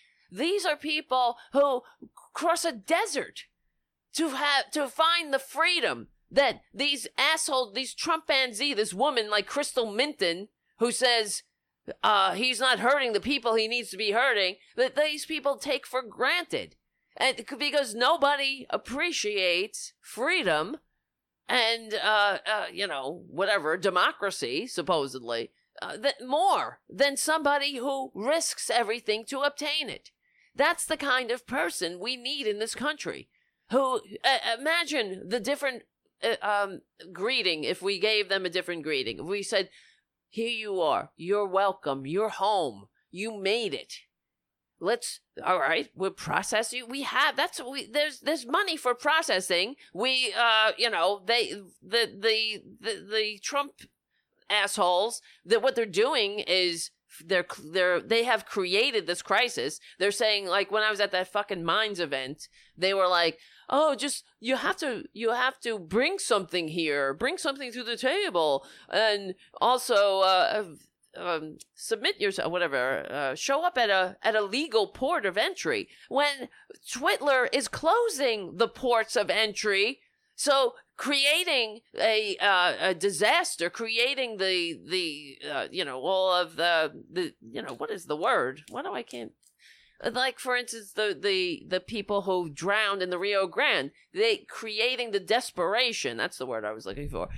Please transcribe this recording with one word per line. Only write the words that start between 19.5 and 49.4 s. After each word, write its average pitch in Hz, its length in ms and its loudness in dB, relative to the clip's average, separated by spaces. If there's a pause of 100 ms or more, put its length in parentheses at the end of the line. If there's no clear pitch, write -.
freedom 226 760 0 (720)
and, 226 460 0
uh, 202 540 2
uh, 208 260 -2
you 190 140 -4
know, 143 420 -8
whatever, 180 480 0
democracy, 180 880 2
supposedly, 135 840 -2 (280)
uh, - 180 -8
that 262 280 -2
more 262 540 2 (100)
than 269 280 2
somebody 285 600 2
who 269 380 -4
risks 277 560 0
everything 220 540 0
to 269 160 -4
obtain 285 480 -2
it. - 200 -12 (460)
That's 302 300 2
the 311 120 -2
kind 254 320 0
of 240 160 -4
person 240 540 -4
we 240 160 -6
need 254 320 -6
in 208 100 0
this 220 160 -4
country. 226 560 -6 (400)
Who, 262 300 2 (240)
uh, 269 140 4 (200)
imagine 277 720 -2
the 220 140 -2
different, 262 420 -2 (400)
uh, 226 180 2
um, 202 420 -2 (280)
greeting 180 540 0
if 131 160 -2
we 196 180 -2
gave 208 300 2
them 190 160 0
a 180 40 -4
different 175 340 -4
greeting. 131 360 -2
If 117 60 -10
we 196 180 -4
said, 190 240 -2 (600)
"Here 226 180 -4
you 214 320 -4
are, 143 380 2
you're 202 280 0
welcome, 185 600 0
you're 196 220 0
home, 165 580 -2 (240)
you 214 240 -8
made 196 380 0
it. 101 200 -10 (840)
Let's, 226 400 -2 (240)
all 180 160 2
right, 151 360 0
we'll 190 160 -2
process 196 600 -2
you." 247 160 -10
We 269 140 -8
have, 269 340 2
that's 330 240 -2
what 269 140 -10
we, 240 180 -10
there's, 294 300 0
there's 262 240 -2
money 330 320 0
for 247 180 0
processing. 240 800 2 (180)